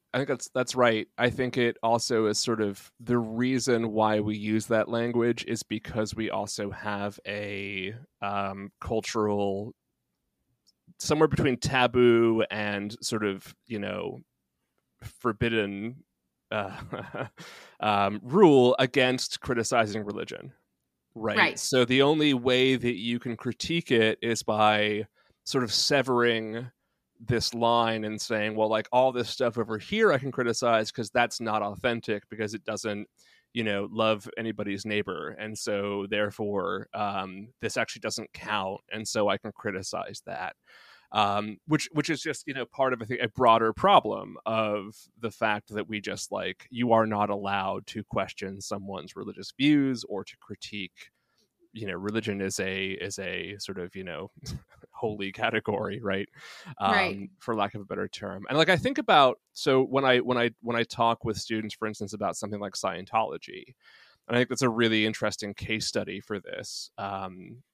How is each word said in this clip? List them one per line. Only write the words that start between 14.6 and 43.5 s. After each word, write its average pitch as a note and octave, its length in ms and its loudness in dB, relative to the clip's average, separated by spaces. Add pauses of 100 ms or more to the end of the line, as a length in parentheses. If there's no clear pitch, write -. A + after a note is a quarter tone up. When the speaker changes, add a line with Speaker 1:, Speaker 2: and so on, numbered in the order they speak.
Speaker 1:
forbidden, A2+ 1000 -2 (480)
uh, G#2 760 -8 (280)
<laughs> - 260 -20
um, G2+ 420 2
rule C3 560 8
against B2+ 600 2
criticizing A2 640 0
religion, G#2 480 -10 (640)
right? C#3 420 0
Speaker 2:
Right. - 20 -8
Speaker 1:
So B2+ 260 4
the B2+ 160 4
only D3 320 4
way C3 420 4
that A#2+ 200 0
you A#2 240 -2
can A#2 180 -6
critique E3 540 -2
it A2+ 300 6
is A2+ 220 -2
by G#2+ 640 4 (380)
sort C3 180 0
of G#2 100 -4
severing A#2+ 1000 2 (480)
this A#2 340 -2
line A#2 500 4
and G#2+ 180 -6
saying, G#2+ 340 -2
"Well, A2 140 2
like, A2 220 0
all B2+ 200 6
this A#2+ 180 -4
stuff A#2+ 280 -2
over A2 200 -2
here G#3 340 2
I C#3 60 4
can C3+ 140 -4
criticize A#2 600 2
'cause A2 200 -8
that's A#2+ 280 2
not G#2+ 220 0
authentic G#2+ 680 -2
because G#2+ 240 -6
it G#2 120 -10
doesn't, G#2 420 -4 (460)
you A#2 100 -2
know, G2+ 280 -2
love A2 460 0
anybody's G#2 480 -6
neighbor. G2+ 440 -4
And G#2+ 280 -10
so G2+ 500 -4
therefore, G2+ 880 -4
um, G2+ 680 -6
this A#2 160 -4
actually A2+ 240 -4
doesn't A2 320 -8
count. G2+ 480 -6 (100)
And G#2+ 160 -8
so G#2 220 2
I G2+ 80 2
can G#2+ 160 -10
criticize F#2+ 720 -8
that." - 300 -10 (560)
Um, G#2 560 0
which, D3+ 260 0
which D3+ 160 -2
is D3+ 120 -2
just, D3+ 260 -8
you C#3 60 -10
know, C3 120 -6
part C3 260 0
of, A#2 100 -2
I A2 40 -8
think, A#2+ 160 -4
a A#2 80 0
broader A2+ 420 6